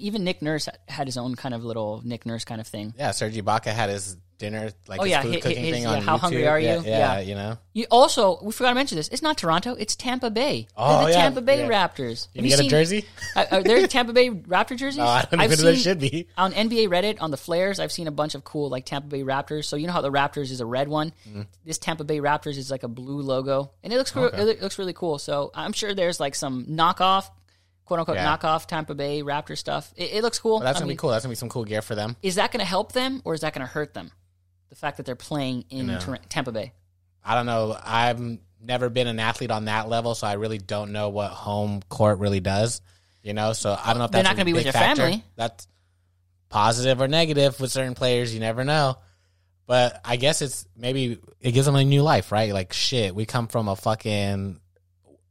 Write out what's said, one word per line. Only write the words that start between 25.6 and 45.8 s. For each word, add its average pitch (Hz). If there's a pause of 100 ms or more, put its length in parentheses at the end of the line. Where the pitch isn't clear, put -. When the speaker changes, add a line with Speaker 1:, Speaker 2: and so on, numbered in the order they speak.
Speaker 1:
sure 208
there's, 180
like, 143
some 127
knockoff, 185 (560)
quote-unquote, 165
Speaker 2:
Yeah. 147
Speaker 1:
knockoff 160
Tampa 156
Bay 143
Raptor 147
stuff. 147
It, 170
it 214
looks 240
cool. 226
Speaker 2:
Well, 220
that's 127
Speaker 1:
I -
Speaker 2:
gonna 175
be 139
Speaker 1:
mean, -
Speaker 2:
cool. 143
That's 113
gonna 127
be -
some 120
cool 120
gear 107
for -
them. 107
Speaker 1:
Is 185
that 226
gonna 208
help 180
them 254
or 165
is 151
that 151
gonna 131
hurt 147
them? 87 (600)
The -
fact 147
that 135
they're 127
playing 131
in 131
Speaker 2:
No. 117
Speaker 1:
Tor-, 120 (100)
Tampa -
Bay. 110 (540)
Speaker 2:
I 110
don't 120
know. 110
I've 120 (400)
never 123
been 123
an 113
athlete 113
on 107
that 107
level, 117
so -
I 104
really 110
don't 104
know 104
what 101
home 104
court 104
really 101
does. 98 (420)
You 104
know, 107
so 104
I -
don't 117
know 120
if 113
Speaker 1:
They're 120
Speaker 2:
that's 190
Speaker 1:
not -
Speaker 2:
a -
Speaker 1:
gonna 196
be 170
with 170
Speaker 2:
big 135
Speaker 1:
their -
Speaker 2:
factor. 285
Speaker 1:
family. 196 (120)
Speaker 2:
That's - (800)